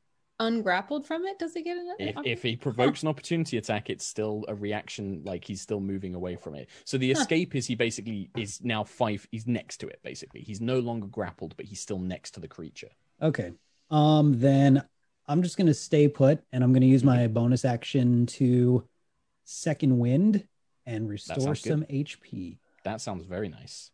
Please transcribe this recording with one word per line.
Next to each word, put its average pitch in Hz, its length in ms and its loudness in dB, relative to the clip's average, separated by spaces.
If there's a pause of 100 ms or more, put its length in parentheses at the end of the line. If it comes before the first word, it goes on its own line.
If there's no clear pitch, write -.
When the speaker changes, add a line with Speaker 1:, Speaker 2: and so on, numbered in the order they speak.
(400)
Speaker 1:
ungrappled 226 640 -2
from 330 200 -6
it, 392 140 -8
does 330 140 -8
he 339 100 -10
get 349 140 -8
an 349 220 -10
Speaker 2:
If, 104 180 -6
Speaker 1:
opp-, 285 100 -10
Speaker 2:
if 120 160 -6
he 120 140 -4
provokes 127 460 -2
an 156 60 -2
opportunity 160 480 -4
attack, 107 340 -4
it's - 160 -10
still 107 420 -6
a 107 60 -6
reaction, 101 680 -8
like, 92 200 -8
he's 95 160 -10
still 104 200 -6
moving 98 340 -6
away 90 220 -8
from 80 180 -14
it. 69 140 -16 (160)
So - 120 -4
the 131 160 0
Speaker 1:
Huh. 151 80 2
Speaker 2:
escape 165 360 0
is 123 100 -4
he 127 80 -4
basically 110 640 -6
is 104 260 -8
now 110 220 -2
five, 107 480 -4
he's 110 140 -10
next - 320 -4
to - 100 -12
it, - 160 -18
basically. - 380 -16
He's 104 180 -12
no 123 180 0
longer 117 300 -4
grappled, 90 480 -10
but - 100 -14
he's 101 140 -16
still 98 180 -6
next 90 340 -8
to - 80 -18
the 80 80 -14
creature. - 420 -16 (300)
Speaker 3:
Okay. 131 320 -2 (380)
Um, 151 480 6
then 135 460 6 (420)
I'm 151 160 2
just 175 160 -4
gonna 165 160 6
stay 147 340 4
put, 143 320 4 (120)
and 127 100 0
I'm 127 100 6
gonna 131 140 8
use 131 180 8
my 127 200 6
Speaker 2:
Mm-hmm. 110 100 0
Speaker 3:
bonus 120 300 2
action 123 600 2
to 123 600 2 (580)
second 139 540 0
wind 160 480 2 (400)
and 113 200 -6
Speaker 2:
That 104 40 -8
Speaker 3:
restore 107 300 -6
Speaker 2:
sounds 143 220 -2
good. - 80 -6
Speaker 3:
some 156 180 -2
H 143 320 -6
P. 90 400 -14 (240)
Speaker 2:
That 107 160 -8
sounds 92 240 -8
very 92 240 -6
nice. - 460 -18